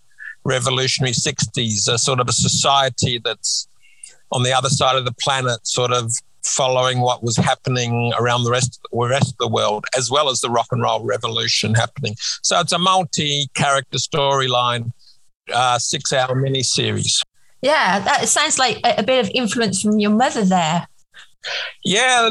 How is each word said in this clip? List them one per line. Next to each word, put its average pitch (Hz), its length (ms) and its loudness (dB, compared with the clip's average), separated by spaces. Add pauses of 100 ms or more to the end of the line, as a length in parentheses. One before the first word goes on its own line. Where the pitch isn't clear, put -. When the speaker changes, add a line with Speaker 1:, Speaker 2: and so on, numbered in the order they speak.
(440)
Speaker 1:
revolutionary 131 720 0
sixties, 113 760 -2
a 120 100 2
sort 127 220 0
of 120 80 0
a 120 60 -2
society 135 920 0
that's - 460 -4 (640)
on 127 100 0
the 127 80 2
other 131 160 2
side 131 300 2
of 127 80 -2
the 123 80 -4
planet, 127 520 -2
sort 123 280 0
of 117 180 0 (320)
following 127 560 0
what 123 240 0
was 117 140 -2
happening 120 840 0
around 120 240 2
the 117 80 0
rest, 123 300 -2 (100)
the 120 160 -2
rest 131 220 -2
of - 80 -14
the 120 100 -2
world, 107 380 -2 (120)
as 120 140 -2
well 143 160 2
as 127 140 -2
the 127 80 -2
rock 117 220 0
and 117 100 -2
roll 113 240 0
revolution 113 680 -2
happening. 113 420 -2 (260)
So 180 180 0
it's 175 140 0
a 170 60 0
multi-character 147 1160 0
storyline, 123 960 0 (640)
uh, 123 260 2
six-hour 131 560 -2
miniseries. 127 880 0 (380)
Speaker 2:
Yeah, 247 380 2
that 240 280 0
sounds 302 320 0
like 240 240 0
a, 240 140 2
a 226 60 0
bit 254 220 2
of - 80 -6
influence 226 480 -2
from 214 180 2
your 208 120 2
mother 254 320 2
there. 175 420 2 (1000)
Speaker 1:
Yeah, 233 460 2